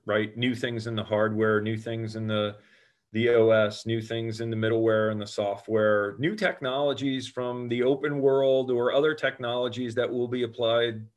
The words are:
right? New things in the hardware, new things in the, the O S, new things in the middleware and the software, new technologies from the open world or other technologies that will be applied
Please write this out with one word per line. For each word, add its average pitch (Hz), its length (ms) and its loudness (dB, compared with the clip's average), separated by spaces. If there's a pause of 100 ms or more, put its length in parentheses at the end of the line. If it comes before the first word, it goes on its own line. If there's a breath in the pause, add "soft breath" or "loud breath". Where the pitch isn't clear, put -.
right? 107 300 0
New 123 180 0
things 117 320 -4
in 117 80 -4
the 104 80 -2
hardware, 107 580 2
new 110 160 -2
things 113 380 -6
in 110 140 -6
the, 104 260 0 (580 soft breath)
the 117 180 2
O 113 180 6
S, 110 380 2
new 113 160 -2
things 113 400 -6
in 117 80 -4
the 113 60 -4
middleware 110 540 2
and 107 80 -4
the 104 80 -8
software, 104 920 0
new 180 180 -2
technologies 135 880 -2
from 123 440 -6
the 120 120 0
open 143 380 0
world 135 500 4
or 120 220 2
other 151 220 2
technologies 123 800 -4
that 120 140 0
will 123 200 -2
be 123 140 -4
applied 113 640 0 (100)